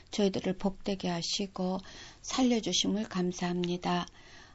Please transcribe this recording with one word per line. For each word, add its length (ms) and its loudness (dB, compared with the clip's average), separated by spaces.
저희들을 460 2
복되게 500 -2
하시고 720 -2
살려주심을 840 2
감사합니다. 1000 0